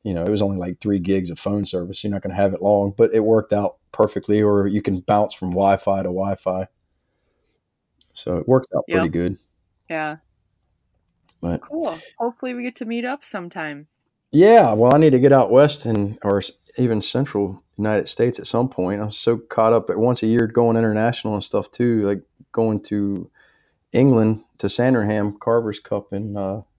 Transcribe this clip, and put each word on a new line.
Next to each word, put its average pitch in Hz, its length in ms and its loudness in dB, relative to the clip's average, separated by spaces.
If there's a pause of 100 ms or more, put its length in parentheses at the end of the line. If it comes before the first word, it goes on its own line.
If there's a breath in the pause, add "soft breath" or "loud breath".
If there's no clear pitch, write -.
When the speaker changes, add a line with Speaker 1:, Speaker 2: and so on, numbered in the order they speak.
Speaker 1:
you 101 100 -4
know, 85 100 -4
it 92 60 -2
was 104 120 0
only 98 160 -2
like 90 220 -8
three 101 200 -2
gigs 92 300 -2
of 80 100 -12
phone 104 260 -4
service. 92 400 -8
You're 104 60 -4
not 98 100 -6
gonna 92 140 -8
have 98 180 0
it 85 80 -8
long, 101 340 0
but 113 180 2
it 110 80 2
worked 107 300 2
out 101 260 -2 (140)
perfectly, 104 500 0
or 101 260 2
you 101 140 -2
can 95 200 -4
bounce 104 320 0
from 92 160 -8
Wi-Fi 98 540 0
to 90 60 -6
Wi-Fi. 95 580 -4 (1500)
So - 240 -6
it 78 100 -4
worked 127 280 4
out - 120 -4
pretty 92 180 0
Speaker 2:
Yep. 78 80 -4
Speaker 1:
good. 90 240 -2 (520)
Speaker 2:
Yeah. 156 280 -6 (1200)
Speaker 1:
But 170 200 -4
Speaker 2:
Cool. 285 360 -8 (200)
Hopefully 240 360 -8
we 240 100 -10
get 247 140 -10
to 240 80 -12
meet 233 200 -6
up 269 180 -8
sometime. 160 640 -12 (440)
Speaker 1:
Yeah, 180 420 6
well, 120 200 4
I 147 40 8
need 156 140 6
to 127 80 6
get 135 120 6
out 123 200 6
west 143 340 4
and, 104 360 -2
or 101 180 0
s-, - 120 -6 (260)
even 113 240 0
central 101 600 -4 (140)
United 107 320 -2
States 123 300 -2
at - 80 -12
some 123 220 0
point. 104 320 -4
I'm 107 100 -6
so 117 260 -2
caught 113 360 0
up 113 160 0
at - 80 -4
once 123 240 0
a 110 60 0
year 117 200 2
going 117 300 2
international 110 560 -2
and 101 100 -4
stuff - 280 -6
too, 117 340 0
like 101 160 -2 (300)
going 110 320 -2
to 101 460 -4 (640)
England 113 500 4 (160)
to 98 100 -4
Sandringham 107 680 0
Carvers 113 400 -2
Cup - 340 -8
in, 101 240 -8
uh, 98 240 -6 (180)